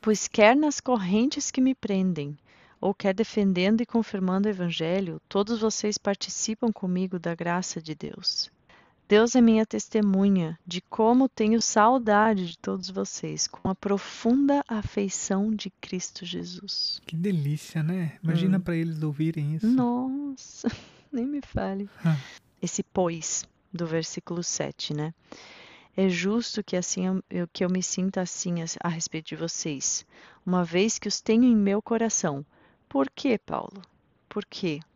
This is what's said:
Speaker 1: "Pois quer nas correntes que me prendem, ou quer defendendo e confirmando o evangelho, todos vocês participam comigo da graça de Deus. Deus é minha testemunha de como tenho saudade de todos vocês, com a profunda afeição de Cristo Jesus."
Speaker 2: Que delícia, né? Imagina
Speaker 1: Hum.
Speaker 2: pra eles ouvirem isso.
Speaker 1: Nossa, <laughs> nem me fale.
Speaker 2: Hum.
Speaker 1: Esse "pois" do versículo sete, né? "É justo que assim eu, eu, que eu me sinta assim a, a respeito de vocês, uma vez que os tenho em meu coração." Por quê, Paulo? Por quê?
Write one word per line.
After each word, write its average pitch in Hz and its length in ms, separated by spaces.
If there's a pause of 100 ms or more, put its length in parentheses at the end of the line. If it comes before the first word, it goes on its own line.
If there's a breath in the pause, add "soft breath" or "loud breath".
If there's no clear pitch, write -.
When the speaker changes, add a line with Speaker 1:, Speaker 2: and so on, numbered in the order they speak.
Speaker 1:
"Pois 214 260
quer 220 280
nas 294 240
correntes 233 720
que 269 100
me 262 140
prendem, 185 600 (460 soft breath)
ou 196 120
quer 196 200
defendendo 196 680
e 240 40
confirmando 196 640
o 214 40
evangelho, 170 800
todos 208 300
vocês 214 380
participam - 760
comigo 185 480
da 170 160
graça 175 460
de 160 120
Deus. - 560 (580 soft breath)
Deus 220 280
é 254 60
minha 220 240
testemunha 196 1000
de 175 160
como 247 460
tenho 220 340
saudade 214 920
de - 60
todos 190 340
vocês, 175 560
com - 220
a 190 60
profunda 269 920
afeição 202 840
de 208 180 (120)
Cristo - 440
Jesus." 175 800
Speaker 2:
Que - 100
delícia, 160 680
né? 170 400
Imagina 180 340
Speaker 1:
Hum. 185 40
Speaker 2:
pra 175 140
eles 165 280
ouvirem 151 520
isso. 160 120
Speaker 1:
Nossa, 262 1000
<laughs> - 440
nem 247 140
me 285 160
fale. 196 480 (160)
Speaker 2:
Hum. 160 100 (460 loud breath)
Speaker 1:
Esse 180 220
"pois" 170 640 (280)
do 170 140
versículo 165 560
sete, - 500
né? 151 180 (840 loud breath)
"É 190 100
justo 202 560
que - 140
assim 185 300
eu, 185 240
eu, 175 200
que - 140
eu 180 40
me 185 120
sinta 190 400
assim 175 400
a, 165 40 (180)
a 170 60
respeito 165 400
de 160 60
vocês, 156 680 (400 loud breath)
uma 180 180
vez 180 360
que - 80
os 202 120
tenho 226 260
em 240 100
meu 202 260
coração." 208 640 (420 soft breath)
Por 269 220
quê, 240 340
Paulo? - 380 (460)
Por - 180
quê? 160 360 (140)